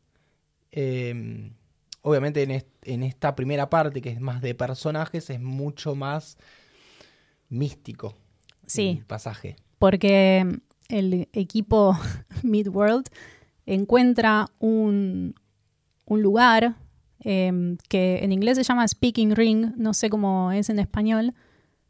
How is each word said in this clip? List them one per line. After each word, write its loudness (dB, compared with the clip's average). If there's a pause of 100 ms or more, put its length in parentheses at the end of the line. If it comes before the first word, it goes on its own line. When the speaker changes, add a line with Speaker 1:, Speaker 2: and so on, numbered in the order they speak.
(720)
Speaker 1:
Em, -6 (480)
obviamente 0
en -4
est-, -6 (160)
en -6
esta -4
primera -4
parte, 0
que -8
es -8
más -6
de -4
personajes, -6
es -10
mucho -8
más -8 (1120)
místico -8 (500)
Speaker 2:
Sí. -4
Speaker 1:
el -20
pasaje. -14 (240)
Speaker 2:
Porque 4 (440)
el -2
equipo 2 (220)
<laughs> -12
Midworld 0 (580)
encuentra 2 (120)
un, 0 (680)
un 0
lugar, 4 (460)
em, 0 (100)
que 2
en 0
inglés 2
se 2
llama 2
Speaking 2
Ring, 2
no 0
sé 0
cómo 0
es -2
en 0
español, 0 (560)